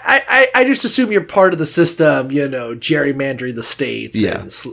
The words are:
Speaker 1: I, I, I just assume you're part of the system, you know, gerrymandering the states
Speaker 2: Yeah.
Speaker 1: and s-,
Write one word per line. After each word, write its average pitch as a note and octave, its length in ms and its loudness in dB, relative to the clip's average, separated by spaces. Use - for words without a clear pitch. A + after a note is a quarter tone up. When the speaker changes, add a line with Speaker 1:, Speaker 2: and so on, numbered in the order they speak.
Speaker 1:
I, C4+ 100 0
I, C4 280 4
I B3+ 100 4
just C4+ 180 0
assume A#3+ 260 0
you're G3 140 2
part F#3 300 4
of D#3+ 60 -4
the D#3 60 -2
system, D3 680 2
you C#3 180 -2
know, A#2+ 260 -6
gerrymandering C3+ 800 -2
the A2+ 80 -6
states A2+ 560 -4
Speaker 2:
Yeah. G2 200 0
Speaker 1:
and - 80 -12
s-, - 260 -10